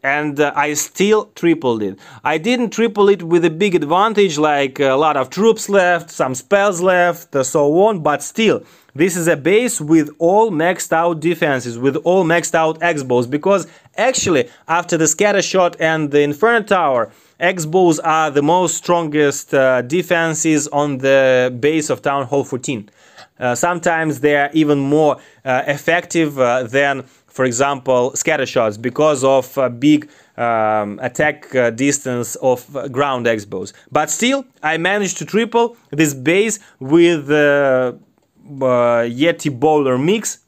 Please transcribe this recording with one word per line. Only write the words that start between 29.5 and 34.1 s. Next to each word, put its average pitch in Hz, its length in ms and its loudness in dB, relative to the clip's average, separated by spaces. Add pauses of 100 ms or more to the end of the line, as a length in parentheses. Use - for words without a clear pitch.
uh, 127 120 0
big, 147 400 2 (280)
um, 110 640 -2
attack, 143 540 -4
uh, 123 160 2
distance 127 640 -4
of, 131 400 -2
uh, 135 140 -8
ground 131 360 -2
X-bows. 101 480 -6 (160)
But 156 220 -2